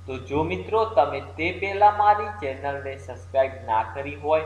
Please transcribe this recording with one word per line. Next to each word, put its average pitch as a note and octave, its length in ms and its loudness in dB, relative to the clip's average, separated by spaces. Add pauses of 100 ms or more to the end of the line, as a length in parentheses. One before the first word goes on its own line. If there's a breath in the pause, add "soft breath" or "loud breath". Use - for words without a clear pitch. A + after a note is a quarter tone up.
તો C3 120 -8
જો C#3 260 -2
મિત્રો F#3+ 420 0
તમે C#3+ 360 2
તે F3 380 -4
પહેલા G3 320 4
મારી G#3 360 4 (120)
ચેનલને C#3 580 -6
સબસ્ક્રાઇબ C3 540 0 (140)
ના A2+ 180 2 (100)
કરી C#3+ 220 -8
હોય D3+ 300 2